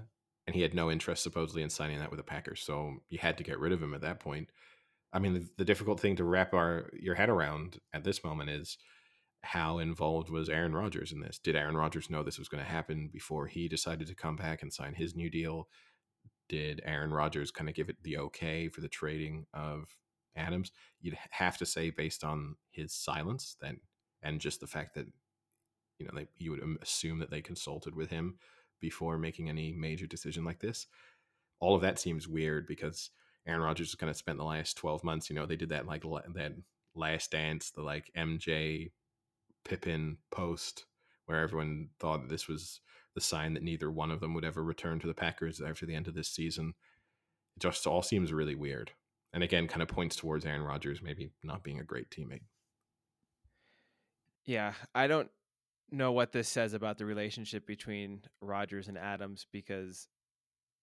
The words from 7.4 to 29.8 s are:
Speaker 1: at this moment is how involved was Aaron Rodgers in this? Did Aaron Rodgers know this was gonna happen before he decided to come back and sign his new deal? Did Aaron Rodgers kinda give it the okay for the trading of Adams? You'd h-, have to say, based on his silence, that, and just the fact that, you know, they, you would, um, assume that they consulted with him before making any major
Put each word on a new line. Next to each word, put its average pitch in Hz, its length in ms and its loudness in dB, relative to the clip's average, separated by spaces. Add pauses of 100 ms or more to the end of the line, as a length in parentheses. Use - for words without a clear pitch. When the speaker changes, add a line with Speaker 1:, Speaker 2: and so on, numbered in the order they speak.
Speaker 1:
at 76 100 -4
this 95 220 0
moment 76 240 -2
is 73 280 -4 (640)
how 82 360 2
involved 80 520 2
was 80 200 0
Aaron 80 240 2
Rodgers 87 400 -2
in 73 80 -6
this? 78 180 -8
Did 78 160 4
Aaron 76 220 4
Rodgers 78 320 2
know 78 140 0
this - 140 -4
was - 120 -10
gonna 71 160 -6
happen 78 480 -2
before 73 340 -4
he 85 220 -2
decided 80 380 -2
to 87 80 -8
come 78 200 -2
back 80 260 -2
and 73 120 -10
sign 71 220 -6
his 85 200 -2
new 85 140 -2
deal? 80 400 -2 (800)
Did 76 340 -2
Aaron 76 300 0
Rodgers 76 380 2
kinda 78 200 -4
give 78 160 -2
it - 160 -8
the 76 140 -4
okay 80 500 -2
for 76 140 -8
the 78 80 -6
trading 78 640 -4
of 76 420 -6 (400)
Adams? 87 380 -2 (260)
You'd 82 140 -6
h-, - 60 -8 (100)
have - 300 2
to 85 60 0
say, 82 240 0
based 78 360 -2
on 76 300 -2 (160)
his 76 220 -6
silence, 78 680 -4
that, 69 140 -6 (460)
and 76 200 -4
just 71 180 -4
the 71 80 -12
fact - 280 -6
that, 71 120 -8 (920)
you - 60 -10
know, - 80 -12
they, 73 220 -8
you 80 160 -6
would, 71 100 -4
um, 78 200 -2
assume 80 380 -2
that 78 120 -4
they 76 100 -4
consulted 78 540 -8
with 78 140 -2
him 85 280 -2 (440)
before 82 360 -2
making 80 320 -2
any 78 220 -2
major 80 340 -4